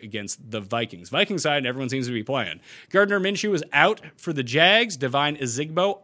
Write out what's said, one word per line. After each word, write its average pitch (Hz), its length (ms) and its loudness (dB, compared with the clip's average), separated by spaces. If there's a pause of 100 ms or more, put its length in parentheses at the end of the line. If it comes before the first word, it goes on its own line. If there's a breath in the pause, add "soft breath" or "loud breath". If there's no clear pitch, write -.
against 107 500 -8
the 110 100 -4
Vikings. 101 480 -6
Viking 190 300 0
side, 147 260 0
everyone 127 240 -4
seems 131 180 -4
to 123 60 -6
be 110 100 -4
playing. 107 380 -4 (300 loud breath)
Gardner 202 280 4
Minshew 202 360 0
is 147 80 -2 (100)
out 170 260 4 (160)
for - 160 -6
the 143 120 -2
Jags. 180 520 4
Devine 139 420 0
Ezigbo 156 680 -2